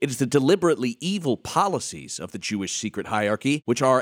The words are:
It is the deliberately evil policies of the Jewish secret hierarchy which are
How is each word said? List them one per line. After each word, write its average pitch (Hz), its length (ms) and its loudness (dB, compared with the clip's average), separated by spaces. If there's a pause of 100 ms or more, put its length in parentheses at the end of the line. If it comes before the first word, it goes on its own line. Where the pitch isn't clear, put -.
It 143 80 0
is 123 80 -6
the 139 80 0
deliberately 135 760 2
evil 165 380 -2
policies 143 840 -4
of 90 140 -10
the 107 60 -8
Jewish 98 340 -4
secret 101 360 -6
hierarchy 107 580 0
which 123 160 0
are 131 200 6